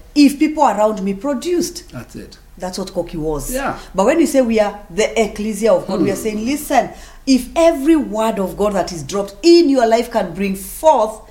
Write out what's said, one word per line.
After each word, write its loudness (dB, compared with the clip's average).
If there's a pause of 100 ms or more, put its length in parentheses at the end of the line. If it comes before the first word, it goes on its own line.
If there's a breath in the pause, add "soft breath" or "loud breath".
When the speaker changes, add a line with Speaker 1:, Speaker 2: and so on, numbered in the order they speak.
(160)
Speaker 1:
if 6
people 0
around 2
me -2
produced. -4
Speaker 2:
That's -16
it. -16 (200)
Speaker 1:
That's -10
what -8
Koki -6
was. -6
Speaker 2:
Yeah. -4 (180 loud breath)
Speaker 1:
But 2
when 2
you 4
say 2
we 0
are -2 (100)
the -2
ecclesia -2
of 0
God, -2
we 0
are -4
Speaker 2:
Hmm. -8
Speaker 1:
saying, -6
listen, -2 (360 loud breath)
if 2
every 4
word -2
of -4
God 0
that -2
is -10
dropped -6
in 6
your 4
life 2
can -2
bring -4
forth, 0 (120 soft breath)